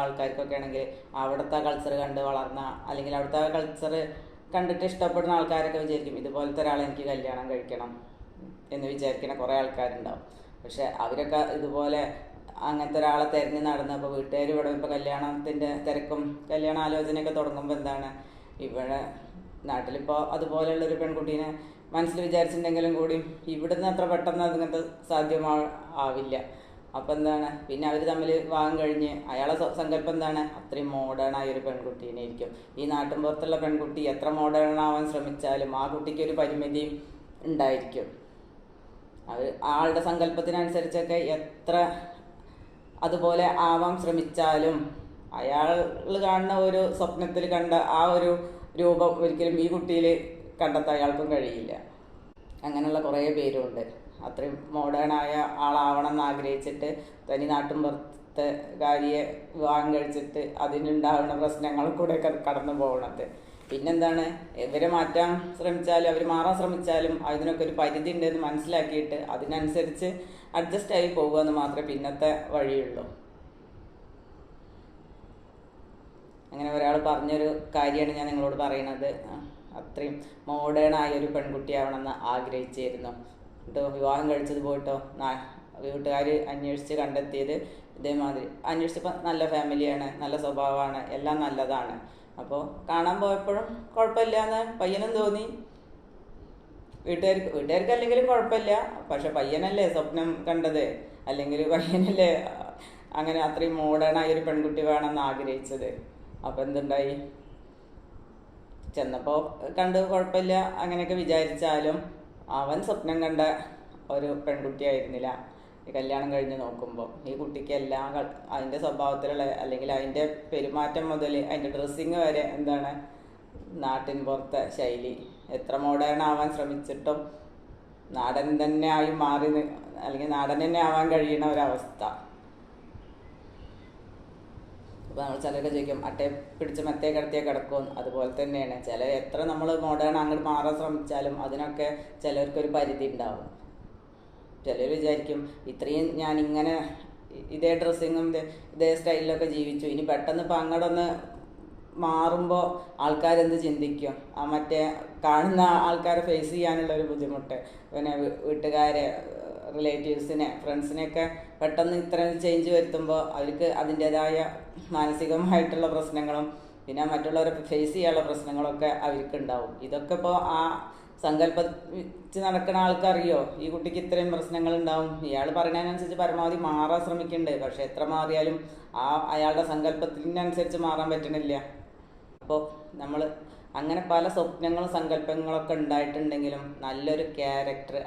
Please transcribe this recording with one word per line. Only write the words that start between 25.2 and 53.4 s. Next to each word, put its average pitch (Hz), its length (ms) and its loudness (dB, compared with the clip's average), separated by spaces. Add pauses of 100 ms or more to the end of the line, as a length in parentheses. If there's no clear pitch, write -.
ആവില്ല. 131 320 -2 (600)
അപ്പോൾ 139 200 -4
എന്താണ്, 151 300 2 (180)
പിന്നെ 143 240 -4
അവർ 151 200 0
തമ്മിൽ 160 200 0 (160)
വിവാഹം 156 340 2
കഴിഞ്ഞ് 151 320 2 (200)
അയാളെ 139 280 0
സ-, 165 200 0
സങ്കല്പം 156 360 0
എന്താണ്, 156 260 0 (160)
അത്രയും 143 380 -6
മോഡേൺ 135 460 0
ആയൊരു 135 260 -2
പെൺകുട്ടീനെ 123 540 -8
ആയിരിക്കും. 120 280 -8 (300)
ഈ 143 120 -2
നാട്ടിൻ 143 320 -2
പുറത്തുള്ള 156 400 0
പെൺകുട്ടി 151 380 -2 (120)
എത്ര 147 140 -2 (120)
മോഡേൺ 151 480 4
ആവാൻ 151 240 2
ശ്രമിച്ചാലും 139 600 -2 (100)
ആ 139 120 2
കുട്ടിക്കൊരു 151 460 -2
പരിമിതി 147 440 0 (640)
ഉണ്ടായിരിക്കും. 131 600 0 (1200)
അത് 123 120 -2 (300)
ആളുടെ 160 340 4
സങ്കല്പത്തിനനുസരിച്ചൊക്കെ 170 1080 0 (180)
എത്ര - 400 -4 (1300)
അതുപോലെ 175 400 4 (220)
ആവാൻ 170 340 4
ശ്രമിച്ചാലും 160 720 2 (640)
അയാൾ 143 280 4 (560)
കാണുന്ന 190 300 4 (120)
ഒരു 185 160 4 (160)
സ്വപ്നത്തിൽ 175 460 -2 (100)
കണ്ട 170 200 2 (240)
ആ 165 40 8 (140)
ഒരു 175 140 4 (500)
രൂപം 175 320 6 (100)
ഒരിക്കലും 170 420 2
ഈ - 80 4
കുട്ടിയിൽ 170 340 2 (540)
കണ്ടെത്താൻ 151 360 2
അയാൾക്കും 143 360 2
കഴിയില്ല. 120 400 -2 (920)
അങ്ങനെയുള്ള 147 400 0
കുറേ 143 160 2 (160)
പേരുണ്ട്. 127 460 0 (420)